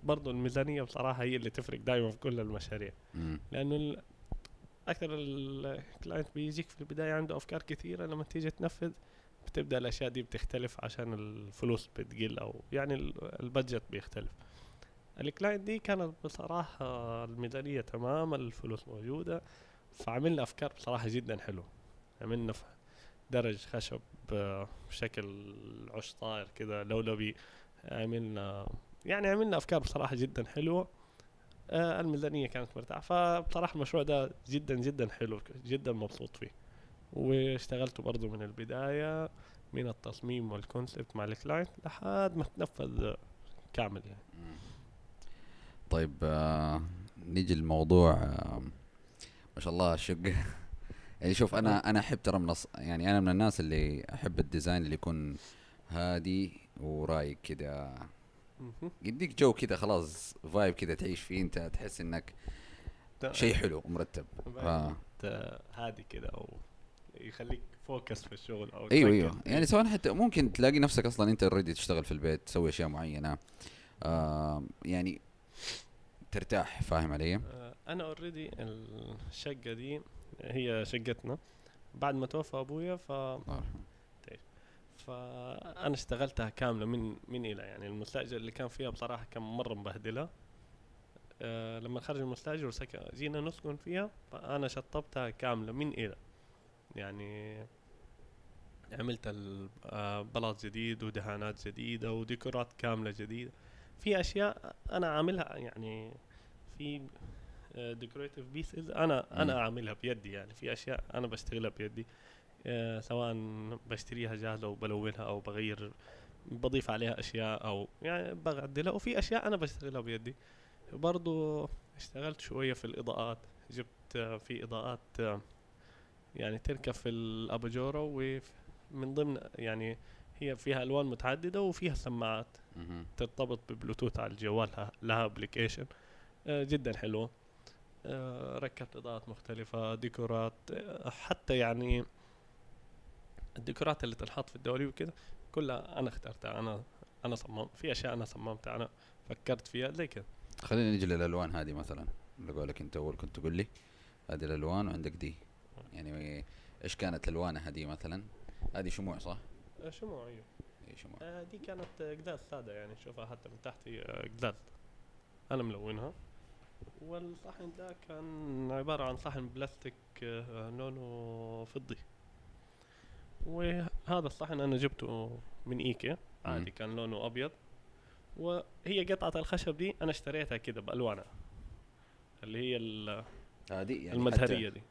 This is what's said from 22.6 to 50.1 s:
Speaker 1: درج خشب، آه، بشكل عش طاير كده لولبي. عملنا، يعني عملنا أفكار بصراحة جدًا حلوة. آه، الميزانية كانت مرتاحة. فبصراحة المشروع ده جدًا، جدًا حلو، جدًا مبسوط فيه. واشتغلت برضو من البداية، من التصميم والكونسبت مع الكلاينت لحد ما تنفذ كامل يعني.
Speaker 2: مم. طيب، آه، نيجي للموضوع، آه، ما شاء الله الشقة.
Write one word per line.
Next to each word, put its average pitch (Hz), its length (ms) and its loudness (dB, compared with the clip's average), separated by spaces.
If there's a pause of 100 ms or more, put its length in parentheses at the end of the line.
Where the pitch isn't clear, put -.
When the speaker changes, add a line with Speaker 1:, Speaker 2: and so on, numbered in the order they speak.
Speaker 1:
درج 117 280 2
خشب، 117 420 -4 (320)
آه، 98 380 0 (200)
بشكل 101 680 -6 (380)
عش 110 200 -8
طاير 107 420 -4
كده 104 280 -2
لولبي. 110 520 2 (560)
عملنا، 107 760 -2 (380)
يعني 202 220 2
عملنا 202 300 6
أفكار 156 220 4
بصراحة - 360 0
جدًا 127 300 0
حلوة. 165 420 2 (840)
آه، 170 320 4
الميزانية 147 460 2
كانت 123 280 -2
مرتاحة. - 260 -6
فبصراحة 175 760 4
المشروع 147 280 4
ده 143 280 4 (180)
جدًا، 143 260 2
جدًا 127 340 2
حلو، 110 320 -2 (240)
جدًا 127 260 2
مبسوط 113 460 -4
فيه. - 140 -8 (640)
واشتغلت 131 880 2
برضو 117 280 0
من 107 120 -4
البداية، 139 880 -2 (440)
من 127 140 0
التصميم 120 640 -4
والكونسبت 117 640 -6
مع 107 80 0
الكلاينت 147 460 0 (160)
لحد 190 520 0
ما 156 60 2
تنفذ - 720 0 (600)
كامل 101 320 0
يعني. 101 160 -12 (120)
Speaker 2:
مم. 82 220 -12 (1300)
طيب، 80 240 4 (100)
آه، 78 580 4 (440)
نيجي 90 300 4
للموضوع، 80 580 10
آه، 69 480 2 (920)
ما - 60 -6
شاء 85 120 0
الله 87 200 8
الشقة. 90 420 2 (460)